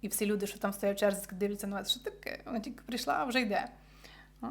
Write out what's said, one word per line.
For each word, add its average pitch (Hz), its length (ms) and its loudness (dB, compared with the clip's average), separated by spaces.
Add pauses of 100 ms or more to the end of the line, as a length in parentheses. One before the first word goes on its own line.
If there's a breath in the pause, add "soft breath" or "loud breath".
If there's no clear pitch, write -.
І 208 80 -6
всі 208 180 0
люди, 202 200 2
що - 120 -6
там 196 140 2
стоять 202 240 2
в - 40 0
черзі, 196 320 4
дивляться 202 340 0
на 202 100 -2
вас, 196 140 -4
що - 100 0
таке? - 460 -6
Вона 240 140 -2
тільки 240 260 -8
прийшла, 240 320 0
а - 60 2
вже 254 160 2
йде. 208 280 2 (720 loud breath)
А? 233 100 -6